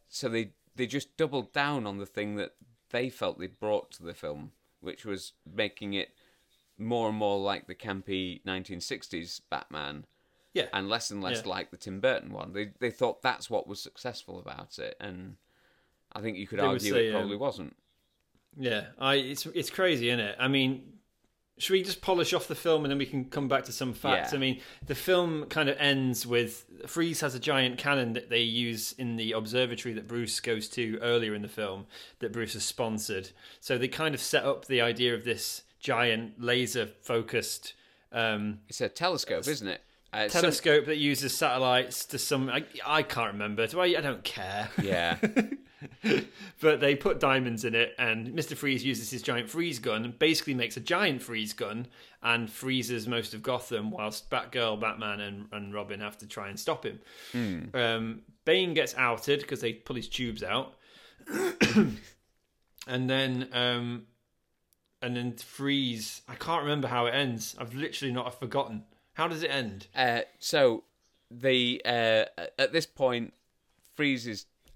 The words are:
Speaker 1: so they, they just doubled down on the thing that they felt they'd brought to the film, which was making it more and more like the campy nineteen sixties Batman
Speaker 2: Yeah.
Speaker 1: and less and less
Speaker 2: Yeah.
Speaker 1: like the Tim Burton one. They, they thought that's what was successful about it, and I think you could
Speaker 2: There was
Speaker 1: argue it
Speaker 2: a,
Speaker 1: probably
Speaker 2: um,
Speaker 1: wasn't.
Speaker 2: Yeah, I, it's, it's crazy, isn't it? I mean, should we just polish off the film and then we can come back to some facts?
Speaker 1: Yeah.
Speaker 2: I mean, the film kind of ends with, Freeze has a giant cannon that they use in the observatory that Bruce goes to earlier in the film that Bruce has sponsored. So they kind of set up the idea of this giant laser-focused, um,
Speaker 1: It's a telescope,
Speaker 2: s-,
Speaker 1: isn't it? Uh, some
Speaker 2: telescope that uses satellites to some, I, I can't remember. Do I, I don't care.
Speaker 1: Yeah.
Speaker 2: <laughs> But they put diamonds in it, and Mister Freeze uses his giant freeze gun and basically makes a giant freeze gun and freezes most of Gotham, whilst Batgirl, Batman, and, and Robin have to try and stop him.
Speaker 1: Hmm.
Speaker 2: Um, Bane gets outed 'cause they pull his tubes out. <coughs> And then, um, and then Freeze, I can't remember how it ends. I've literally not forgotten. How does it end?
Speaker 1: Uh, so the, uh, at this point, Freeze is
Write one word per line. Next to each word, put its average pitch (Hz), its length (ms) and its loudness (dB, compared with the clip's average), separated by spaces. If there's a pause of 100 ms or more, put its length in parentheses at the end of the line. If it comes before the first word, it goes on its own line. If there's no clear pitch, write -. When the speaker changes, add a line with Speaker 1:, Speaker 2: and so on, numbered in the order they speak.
Speaker 1:
so - 200 -4
they, 113 240 -2 (220)
they 123 100 -2
just 127 320 -6
doubled 139 360 0
down 143 340 0
on 98 100 -4
the 98 80 -6
thing 104 300 -4
that 101 200 -4 (360)
they 123 180 -2
felt 101 300 -4
they'd 92 200 -10
brought 107 340 0
to - 100 -18
the 82 100 -8
film, 73 380 -8 (280)
which - 260 -10
was 98 280 -8 (180)
making 101 420 -4
it 98 200 -4 (640)
more 113 320 0
and 107 80 -2
more 101 220 2
like 98 280 -2
the 92 80 -10
campy 95 680 -4
nineteen 92 360 -4
sixties - 580 -8 (100)
Batman 73 560 -6 (480)
Speaker 2:
Yeah. - 180 0
Speaker 1:
and 98 160 -2
less 113 220 -2
and 101 140 -6
less 110 200 -2
Speaker 2:
Yeah. 104 60 -6
Speaker 1:
like 92 220 -6
the 90 60 -16
Tim 95 220 -10
Burton 123 320 0
one. 98 220 -10
They, 101 260 -6
they 120 120 0
thought - 320 0
that's - 260 -2
what - 180 0
was 101 140 -10
successful - 560 -12
about - 400 -14
it, - 220 -8
and 98 380 -12 (760)
I - 80 -10
think 107 160 -4
you 98 80 -8
could 101 140 -6
Speaker 2:
There 98 100 4
was 98 140 0
Speaker 1:
argue 104 120 2
it 113 140 4
Speaker 2:
a, - 40 0
Speaker 1:
probably 104 220 0
Speaker 2:
um, 104 40 -4
Speaker 1:
wasn't. 110 360 -4 (840)
Speaker 2:
Yeah, 117 300 0 (120)
I, 135 160 4
it's, 139 320 0
it's 160 220 -2
crazy, 151 400 4
isn't 120 120 2
it? 104 180 -2
I 127 80 2
mean, 131 460 2 (640)
should - 160 0
we 190 100 6
just 190 180 -6
polish 180 320 2
off - 140 0
the 151 80 -6
film 156 300 4
and 139 60 0
then 139 60 0
we 139 80 0
can 135 200 -2
come 139 240 -2
back 135 160 2
to 127 80 -10
some 127 200 -4
facts? 131 380 0
Speaker 1:
Yeah. 147 60 0
Speaker 2:
I - 20 0
mean, 131 220 0 (240)
the 147 100 -4
film 170 520 2
kind 156 200 2
of 143 100 2
ends 135 480 2
with, 120 400 0 (220)
Freeze 165 320 0
has 135 160 0
a 127 40 -6
giant 127 380 2
cannon 131 360 2
that 120 160 -6
they 117 140 4
use 117 500 -2
in 120 240 -4
the 110 160 -2
observatory 117 640 0
that 104 120 -8
Bruce 117 320 -4
goes 110 300 -2
to 110 320 -2
earlier 117 340 2
in 104 60 -4
the 104 80 -8
film 98 360 -6 (340)
that 113 120 -4
Bruce 113 220 -4
has 104 100 -6
sponsored. 107 640 -2 (300)
So 127 180 0
they 127 120 0
kind 156 260 0
of 143 60 -4
set - 240 2
up 139 220 0
the 131 120 4
idea 120 340 4
of 110 120 -2
this - 380 -4 (180)
giant 117 600 2
laser-focused, 120 1300 0 (400)
um, 107 460 0 (100)
Speaker 1:
It's - 100 -10
a 117 80 0
telescope, 165 520 -2
Speaker 2:
s-, 147 100 -4
Speaker 1:
isn't 123 180 -2
it? 90 140 -4 (320)
Uh, 107 160 0
some 170 140 4
Speaker 2:
telescope 147 420 6
that 151 100 0
uses 143 420 2
satellites 127 680 2
to - 120 -6
some, 131 320 0
I, 131 140 0 (220)
I 151 180 4
can't 113 300 -2
remember. 104 340 0
Do 156 140 0
I, 180 40 4 (120)
I 156 40 0
don't 139 220 -4
care. 101 460 -6 (120)
Speaker 1:
Yeah. 85 420 2
Speaker 2:
<laughs> 220 40 4 (1300)
But 151 180 6
they 143 160 6
put 170 240 0
diamonds 127 440 4
in 113 120 2
it, 117 240 4
and 113 340 0
Mister 151 220 -2
Freeze 131 280 0
uses 110 280 -2
his 127 100 -6
giant 120 280 -2
freeze 165 280 -2
gun 110 280 0
and 120 120 -8
basically 156 380 4
makes 120 220 -2
a - 20 -8
giant 170 420 2
freeze 107 320 -4
gun 113 340 -4 (360)
and 117 260 2
freezes 120 580 -2
most 117 280 -2
of 107 80 -10
Gotham, 117 480 -2
whilst - 400 -6
Batgirl, 117 480 0
Batman, 107 400 -4
and, 101 320 -8
and 104 220 -8
Robin 104 260 -6
have 104 200 -8
to 107 80 -18
try 101 220 -10
and 98 100 -10
stop - 260 -2
him. 107 140 -8 (340)
Speaker 1:
Hmm. 98 420 -4
Speaker 2:
Um, 113 460 0 (240)
Bane 175 280 4
gets 147 220 2
outed 131 520 2
'cause 120 140 -6
they 117 120 0
pull - 220 -10
his 113 120 -6
tubes 117 360 -4
out. 107 300 -2 (540)
<coughs> 285 80 -6 (1500)
And 127 220 0
then, 131 420 0
um, 120 540 0 (960)
and 123 160 -2
then 120 200 -2
Freeze, 135 920 -2
I 127 80 -14
can't 165 280 -2
remember 147 240 0
how 120 200 2
it 117 80 2
ends. 127 440 -2
I've 117 140 -8
literally 135 400 -4
not 123 260 -4
forgotten. 120 440 -2 (300)
How 160 140 2
does 165 160 -4
it 160 60 2
end? 113 460 -4
Speaker 1:
Uh, 120 260 4 (180)
so 127 440 4 (480)
the, 123 520 4
uh, 113 420 6 (340)
at 135 140 4
this 156 120 2
point, 123 480 0 (600)
Freeze 135 320 0
is 107 180 -8 (300)